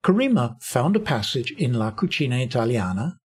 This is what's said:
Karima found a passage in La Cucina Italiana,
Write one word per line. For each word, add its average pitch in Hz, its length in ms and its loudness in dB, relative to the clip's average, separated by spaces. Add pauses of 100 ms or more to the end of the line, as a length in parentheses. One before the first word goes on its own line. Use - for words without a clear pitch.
Karima 190 580 2
found 143 340 0
a 220 40 4
passage 127 520 -2
in 127 220 0
La 110 180 0
Cucina 127 520 -2
Italiana, 117 840 -2